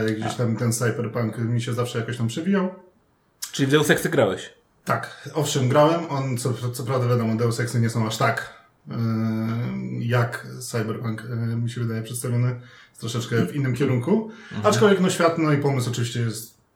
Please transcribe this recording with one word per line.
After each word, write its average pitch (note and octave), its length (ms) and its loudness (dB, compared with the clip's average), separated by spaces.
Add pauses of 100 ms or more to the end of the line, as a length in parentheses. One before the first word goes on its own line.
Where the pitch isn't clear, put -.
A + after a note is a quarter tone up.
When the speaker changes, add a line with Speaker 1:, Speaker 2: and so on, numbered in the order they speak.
Speaker 1:
e, A2 80 2
gdzieś A2 180 -4
Speaker 2:
A. - 40 -6
Speaker 1:
tam A2+ 200 0
ten A#2 160 0
cyberpunk A2+ 640 -2
mi A#2 240 0
się A#2+ 120 -4
zawsze A#2+ 240 -2
jakoś A#2 180 -6
tam A2+ 120 -2
przewijał. F#3 460 0 (800)
Speaker 2:
Czyli C#3 140 0
w C3+ 40 0
Deus D3+ 200 4
Exy - 180 2
grałeś? A#2 420 2 (340)
Speaker 1:
Tak, - 500 -6
owszem, C#3 340 0
grałem. D3+ 320 6 (100)
On, C3 280 -2
co, A#2+ 340 -2
co B2 120 -8
prawda, B2 240 0
wiadomo, A2+ 280 2
Deus A#2 240 0
Exy A#2 200 0
nie A2+ 100 4
są A2+ 160 0
aż A2 100 -4
tak, - 360 0 (380)
e, C#3 40 -8 (1040)
jak A#2+ 460 0 (140)
cyberpunk, A2 640 -4 (100)
e, A#2 40 -4
mi A#2 340 -2
się B2 100 -8
wydaje, A2+ 220 -2
przedstawiony A#2+ 440 -2 (420)
jest - 120 -20
troszeczkę A2+ 460 0
w - 100 -6
innym C3 180 0
kierunku. C3 560 2 (220)
Speaker 2:
Mhm. G#3 220 2
Speaker 1:
Aczkolwiek, G3 260 6
no, F#3 100 4
świat, E3 280 2
no D#3 140 4
i C#3 60 4
pomysł B2+ 320 0
oczywiście A#2 300 -2
jest A2+ 340 -4 (200)